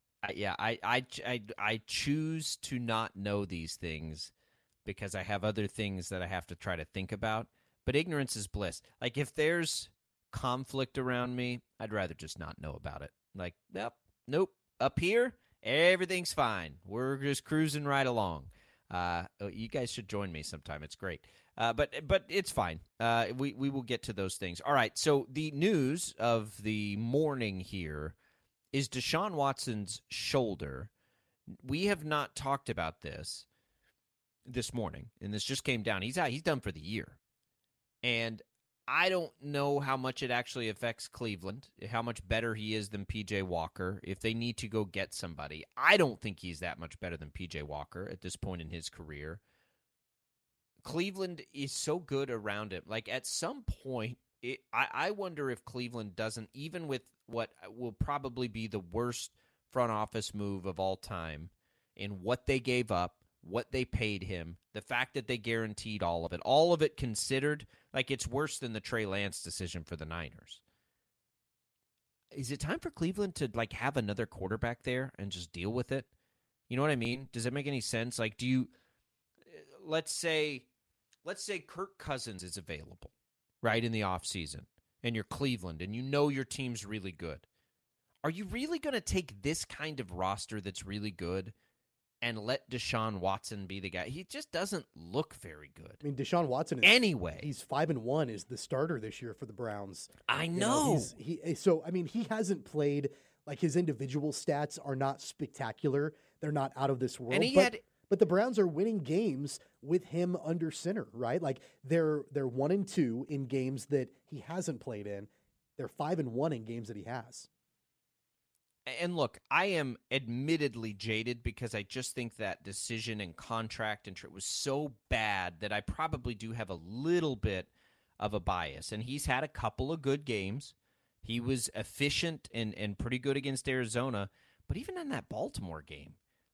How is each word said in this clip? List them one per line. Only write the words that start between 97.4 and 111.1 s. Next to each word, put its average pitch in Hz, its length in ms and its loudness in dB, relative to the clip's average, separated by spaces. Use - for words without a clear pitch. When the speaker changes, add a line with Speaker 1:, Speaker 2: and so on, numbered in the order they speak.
Speaker 2:
he's 147 200 -4
five 156 280 2
and 127 140 0
one 135 260 2
as 104 140 -6
the 127 140 -10
starter 143 420 0
this 107 220 -6
year 117 120 -6
for - 120 -10
the 107 80 -12
Browns. 101 560 -6
Speaker 1:
I 139 160 2
Speaker 2:
You 170 80 0
know, 190 160 4
Speaker 1:
know. 269 260 6
Speaker 2:
he's, 131 240 2
he, 143 260 -6
eh, 160 120 0
so, 165 300 6
I 175 60 -4
mean, 180 140 0
he 208 240 -2
hasn't 202 360 0
played, 143 440 2
like, 143 120 -8
his 156 160 4
individual 143 560 2
stats 147 520 0
are 139 120 0
not 135 260 0
spectacular. 143 920 0
They're 151 100 0
not 139 240 2
out 139 140 4
of 131 100 2
this 127 200 0
world, 123 140 -2
Speaker 1:
And 185 100 6
he 262 120 4
Speaker 2:
but, 285 80 12
Speaker 1:
had 233 160 4
Speaker 2:
but 196 80 6
the 196 80 8
Browns 202 320 4
are 196 100 8
winning 196 320 2
games 147 600 0
with 170 220 2
him 175 380 2
under 165 280 0
center, 190 420 -2